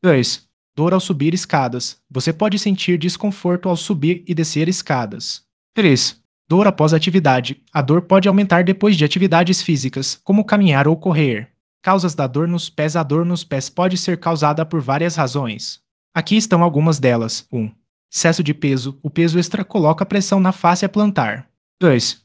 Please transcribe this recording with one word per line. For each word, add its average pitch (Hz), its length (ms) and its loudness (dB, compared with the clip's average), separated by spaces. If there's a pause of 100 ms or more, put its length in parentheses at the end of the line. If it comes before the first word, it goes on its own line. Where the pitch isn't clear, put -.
Dois. 143 460 0 (260)
Dor 160 200 0
ao 185 80 2
subir 160 320 -2
escadas. 127 640 -4 (120)
Você 131 220 -4
pode 202 260 -2
sentir 185 400 -2
desconforto 180 680 -4
ao 180 80 0
subir 170 500 -2
e 175 80 -4
descer 156 360 -2
escadas. 117 720 -6 (320)
Três. 160 480 2 (260)
Dor 190 180 2
após 156 280 2
atividade. 151 680 0 (120)
A 151 80 0
dor 156 220 2
pode 190 260 4
aumentar 190 340 2
depois 190 320 2
de 151 80 2
atividades 175 580 2
físicas, 135 640 -4
como 208 220 2
caminhar 160 420 4
ou 160 80 4
correr. 147 540 0 (320)
Causas 185 340 0
da 147 100 -2
dor 139 220 -2
nos 170 220 -4
pés. 156 260 -4
A 165 80 0
dor 151 220 0
nos 175 180 -4
pés 135 260 -6
pode 185 280 -2
ser 175 240 -2
causada 151 440 -2
por 160 140 -4
várias 147 380 -2
razões. 127 640 -6 (340)
Aqui 170 220 0
estão 185 260 2
algumas 156 340 2
delas. 117 540 -2
Um. 113 180 -4 (400)
Excesso 165 320 0
de 147 120 0
peso. 135 500 -4
O 151 60 -6
peso 165 280 0
extra 180 280 -2
coloca 160 400 0
pressão 196 340 0
na 185 140 2
fáscia 180 340 0
plantar. 180 600 -2 (280)
Dois. 139 480 2